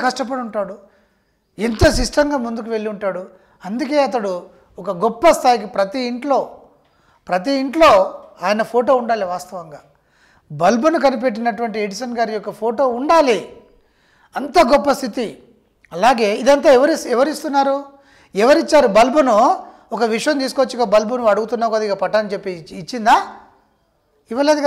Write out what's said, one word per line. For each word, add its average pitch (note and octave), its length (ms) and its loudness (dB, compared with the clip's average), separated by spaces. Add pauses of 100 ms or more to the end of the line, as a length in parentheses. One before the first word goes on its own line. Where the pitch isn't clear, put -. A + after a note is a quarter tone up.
కష్టపడి B3+ 440 -4
ఉంటాడు, G3+ 280 -8 (920)
ఎంత A#3 180 0 (140)
సిస్టంగా D4 480 0
ముందుకు A3+ 280 -10
వెళ్ళి G#3+ 200 -4
ఉంటాడు. F#3+ 260 -6 (480)
అందుకే C4 300 -4 (100)
అతడు G#3 240 -4 (480)
ఒక F#3 100 -8 (140)
గొప్ప A3+ 340 2
స్థాయికి, A#3 380 2
ప్రతి G3 240 -2 (120)
ఇంట్లో, B3 260 -2 (880)
ప్రతి F#3 240 -2 (100)
ఇంట్లో D4+ 260 4 (580)
ఆయన G#3+ 160 0 (100)
ఫోటో A#3+ 280 2
ఉండాలి. A3+ 300 -4
వాస్తవంగా F3 500 -12 (720)
బల్బును A3+ 540 2
కనిపెట్టినటువంటి A#3 800 -2
ఎడిసన్ G#3+ 340 -8
గారి A3 180 -2
యొక్క G#3 220 -10
ఫోటో A#3 260 -2 (140)
ఉండాలి, C#4+ 400 4 (1000)
అంత C4+ 180 -6 (160)
గొప్ప C#4+ 260 2
స్థితి. A#3+ 280 -6 (680)
అలాగే A3 340 2 (140)
ఇదంతా C#4+ 340 4
ఎవరి, D4 180 4 (200)
ఎవరిస్తున్నారు? C#4 640 0 (680)
ఎవరిచ్చారు C#4+ 540 4
బల్బును? B3+ 400 4 (580)
ఒక G#3+ 60 -4 (120)
విషయం C#4+ 300 -2
తీసుకొచ్చి, B3+ 340 -2
ఒక A#3+ 160 0
బల్బు A3 240 2
నువ్వు A3+ 160 2
అడుగుతున్నావు A3+ 400 -2
కదా, G#3+ 140 -2
ఇక G3 160 -4
పట్ట F3+ 180 -2
అని G#3 120 -10
చెప్పి F#3+ 260 -8
ఇచ్చి-, F#3+ 220 -18
ఇచ్చిందా? A#3 340 2 (1120)
ఇవ్వలేదు C#4+ 360 0